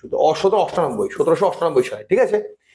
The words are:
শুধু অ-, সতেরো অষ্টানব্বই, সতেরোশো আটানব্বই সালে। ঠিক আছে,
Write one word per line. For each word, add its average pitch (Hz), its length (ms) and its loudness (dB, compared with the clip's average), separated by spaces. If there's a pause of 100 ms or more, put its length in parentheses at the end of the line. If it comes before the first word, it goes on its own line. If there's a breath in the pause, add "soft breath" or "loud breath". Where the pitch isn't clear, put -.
শুধু 117 160 -8
অ-, 151 180 2
সতেরো 190 220 2
অষ্টানব্বই, 135 540 -2
সতেরোশো 160 380 2
আটানব্বই 156 340 0
সালে। 107 220 -10
ঠিক 196 140 0
আছে, 214 360 0 (200 soft breath)